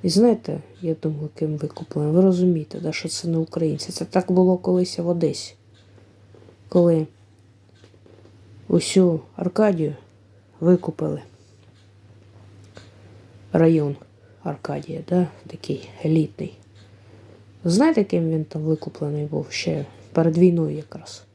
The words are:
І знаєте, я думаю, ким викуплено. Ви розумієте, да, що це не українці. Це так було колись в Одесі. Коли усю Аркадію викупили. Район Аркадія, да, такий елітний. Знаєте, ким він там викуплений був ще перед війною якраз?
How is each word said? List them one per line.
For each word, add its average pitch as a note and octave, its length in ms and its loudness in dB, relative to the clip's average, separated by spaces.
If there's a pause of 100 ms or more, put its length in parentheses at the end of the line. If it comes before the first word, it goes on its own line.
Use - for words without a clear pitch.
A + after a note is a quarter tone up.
І F#3 60 2
знаєте, G3 520 2 (200)
я D#3+ 220 -2
думаю, D3+ 320 -6
ким D#3 220 -4
викуплено. D3+ 540 -6
Ви F3 100 4
розумієте, F3+ 580 2
да, D#3+ 120 -6
що - 180 -8
це - 180 -8
не E3 100 0
українці. D#3+ 540 -4
Це - 140 -6
так F#3+ 260 0
було F#3 260 4
колись F3+ 420 -2
в E3+ 80 -4
Одесі. E3+ 460 -2 (1160)
Коли E3+ 380 4 (1600)
усю E3+ 520 2 (160)
Аркадію F3+ 600 0 (640)
викупили. E3 640 0 (2250)
Район D#3+ 420 4 (480)
Аркадія, D3 560 -10 (100)
да, F3+ 180 2 (200)
такий - 420 -10 (160)
елітний. - 520 0 (1080)
Знаєте, A3+ 380 2
ким E3+ 260 -2
він D#3+ 160 -2
там D#3 160 -8
викуплений D3+ 640 -4
був D3 240 -6
ще D3+ 360 -6 (280)
перед E3 240 2
війною E3+ 380 4
якраз? - 480 -16 (120)